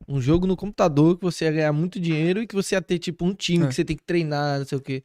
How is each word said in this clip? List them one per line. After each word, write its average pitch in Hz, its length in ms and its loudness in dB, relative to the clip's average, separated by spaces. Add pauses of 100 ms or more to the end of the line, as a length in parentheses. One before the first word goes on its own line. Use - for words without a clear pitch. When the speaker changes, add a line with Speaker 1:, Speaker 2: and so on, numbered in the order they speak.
Speaker 1:
um 139 140 -4
jogo 165 260 2
no 185 120 0
computador, 170 600 2
que 196 60 -8
você 170 220 -2
ia 156 60 2
ganhar 151 200 2
muito 170 260 -2
dinheiro 170 440 0
e 220 60 -6
que - 80 -16
você 196 200 -2
ia 190 60 0
ter, 175 180 -4
tipo, 175 240 -6
um 190 100 0
time 170 300 0
Speaker 2:
É. 143 60 4
Speaker 1:
que 127 60 -4
você 165 100 0
tem 156 100 -4
que - 80 -12
treinar, 147 560 -2
não 139 60 -6
sei 139 120 -6
o 131 40 -6
quê. 131 240 -8